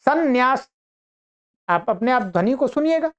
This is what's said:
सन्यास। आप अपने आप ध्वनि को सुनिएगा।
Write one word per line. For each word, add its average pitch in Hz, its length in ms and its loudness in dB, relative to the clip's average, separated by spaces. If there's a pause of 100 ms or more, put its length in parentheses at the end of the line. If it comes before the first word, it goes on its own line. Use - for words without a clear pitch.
सन्यास। 262 640 0 (960)
आप 175 220 -2
अपने 220 220 0
आप 247 100 2
ध्वनि 190 320 0
को 269 120 -2
सुनिएगा। 320 520 0